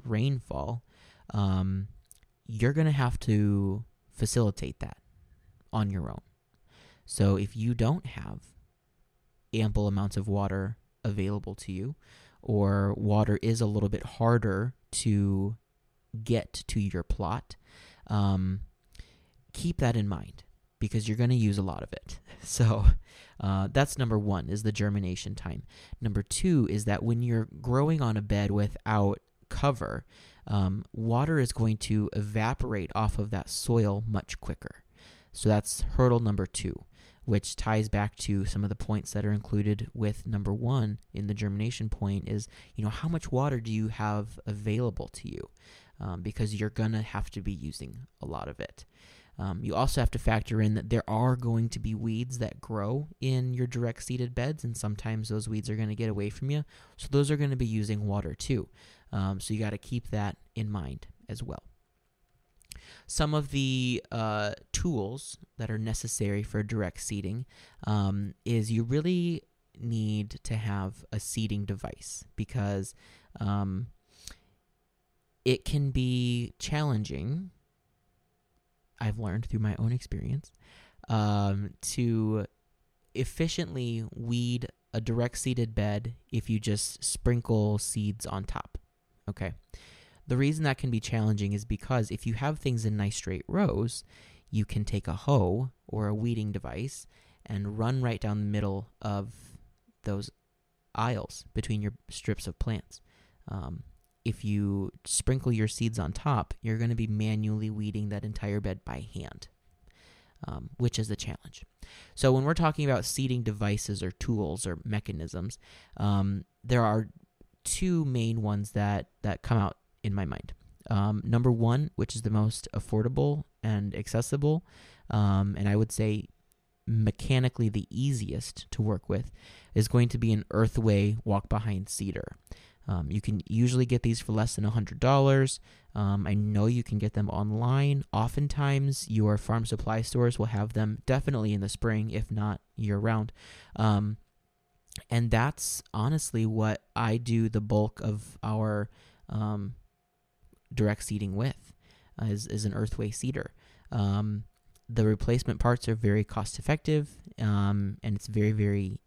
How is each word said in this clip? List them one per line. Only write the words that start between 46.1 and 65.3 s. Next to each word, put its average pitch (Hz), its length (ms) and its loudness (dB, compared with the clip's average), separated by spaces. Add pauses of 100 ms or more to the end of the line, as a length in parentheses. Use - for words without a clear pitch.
because 107 340 -2
you're 107 140 -2
gonna 110 320 0
have 107 300 -4
to 104 100 -8
be 101 100 -4
using 73 540 -10 (160)
a 71 60 -8
lot 80 200 -6
of 71 120 -10
it. - 260 -12 (540)
Um, 98 240 -4
you - 120 -4
also 120 260 2
have 120 100 4
to 120 60 -2
factor 110 460 2
in 107 100 4
that 107 160 -2
there 110 180 2
are 120 280 4
going 117 340 2
to 117 100 -6
be 110 140 -2
weeds 117 460 -2
that - 200 -4
grow 117 480 -2 (140)
in 127 320 2
your 123 140 0
direct 120 340 -2
seeded 123 320 -4
beds, 135 300 -2
and 117 120 -4
sometimes 110 540 -4
those 107 180 -2
weeds 110 220 -4
are 107 60 -2
gonna 107 180 -2
get 110 160 -2
away 104 220 -2
from 135 180 -4
you. 147 160 -2 (320)
So - 140 -10
those 143 180 6
are 151 80 2
gonna 139 180 0
be 123 120 0
using 107 400 0
water 98 260 -2
too. - 340 -2 (440)
Um, 98 280 -2
so - 140 -6
you 107 60 0
gotta 107 180 -4
keep - 320 -6
that 104 280 -2 (180)
in 107 160 -4
mind 76 340 -6 (240)
as 110 140 -8
well. - 180 -10 (1400)
Some 151 300 0
of 143 160 0
the, 131 500 0 (100)
uh, 107 420 -2 (200)
tools 127 640 -4 (220)